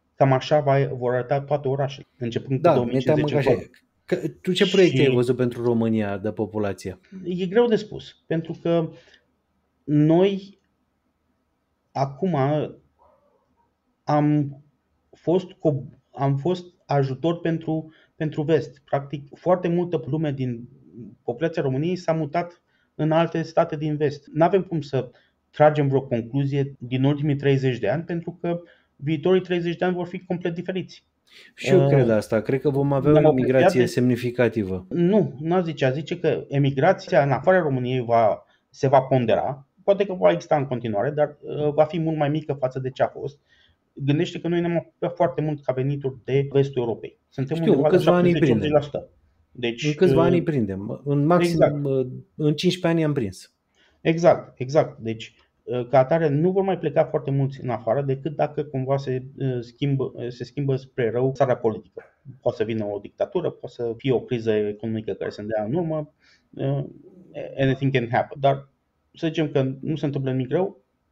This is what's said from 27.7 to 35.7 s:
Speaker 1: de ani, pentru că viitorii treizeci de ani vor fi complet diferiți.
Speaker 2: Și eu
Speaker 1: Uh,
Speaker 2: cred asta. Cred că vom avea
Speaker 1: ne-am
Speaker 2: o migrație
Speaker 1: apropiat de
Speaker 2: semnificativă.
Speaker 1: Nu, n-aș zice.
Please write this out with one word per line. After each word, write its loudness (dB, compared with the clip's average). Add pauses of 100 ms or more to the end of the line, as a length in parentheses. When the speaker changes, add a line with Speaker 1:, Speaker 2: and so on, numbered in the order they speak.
Speaker 1:
de -2
ani, -2
pentru -8
că -4 (360)
viitorii 0
treizeci -4
de -2
ani 0
vor -6
fi -10
complet -4
diferiți. -8 (500)
Speaker 2:
Și -6
eu 6
Speaker 1:
Uh, 4
Speaker 2:
cred 4
asta. 2
Cred -2
că 0
vom 0
avea 2
Speaker 1:
ne-am 6
Speaker 2:
o 8
migrație 2
Speaker 1:
apropiat 4
de -4
Speaker 2:
semnificativă. 0
Speaker 1:
Nu, 2
n-aș 0
zice. -2